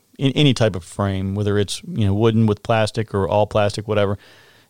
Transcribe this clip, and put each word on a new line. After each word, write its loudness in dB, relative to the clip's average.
in, 0
any 4
type 0
of -10
frame, -4
whether 0
it's, -4
you -4
know, 2
wooden 2
with 0
plastic -2
or 0
all 2
plastic, -2
whatever, 0